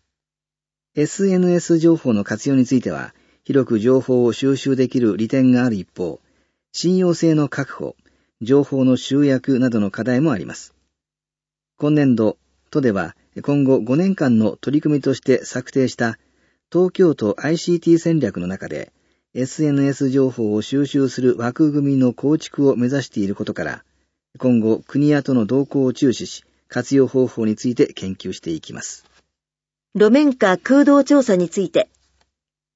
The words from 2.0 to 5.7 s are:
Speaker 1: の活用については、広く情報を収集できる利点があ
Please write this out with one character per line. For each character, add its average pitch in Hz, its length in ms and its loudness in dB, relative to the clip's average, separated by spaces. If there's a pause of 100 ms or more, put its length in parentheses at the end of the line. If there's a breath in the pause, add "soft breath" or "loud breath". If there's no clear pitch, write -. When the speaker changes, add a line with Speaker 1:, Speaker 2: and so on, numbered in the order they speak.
Speaker 1:
の 101 100 -2
活 107 240 -6
用 139 60 2
に 127 100 4
つ 135 100 0
い 123 60 2
て 101 100 -4
は、 69 240 -10 (300)
広 135 240 0
く 117 100 0
情 127 220 2
報 127 240 0
を 113 80 2
収 135 240 -2
集 135 180 -2
で 127 140 0
き 131 100 -4
る 110 180 2
利 110 120 -4
点 131 240 2
が 123 120 2
あ 123 60 0